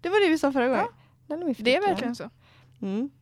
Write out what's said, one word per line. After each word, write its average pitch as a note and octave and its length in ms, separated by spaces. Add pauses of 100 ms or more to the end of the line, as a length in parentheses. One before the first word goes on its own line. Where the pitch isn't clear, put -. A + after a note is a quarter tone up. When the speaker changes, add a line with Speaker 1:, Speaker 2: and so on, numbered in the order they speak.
Speaker 1:
det F4 80
var G#4 160
det E4 40
vi D#4+ 80
sa C#4 140
förra B3+ 160
gången. D4+ 200
Speaker 2:
Ja. A#4+ 60 (340)
Speaker 1:
Den D#4 140
är F4 40
min C4+ 140
Speaker 2:
Det - 20
är - 20
Speaker 1:
flickvän. E4+ 260
Speaker 2:
verkligen A#3+ 260
så. G3 140 (520)
Speaker 1:
Mm. G#3 280 (120)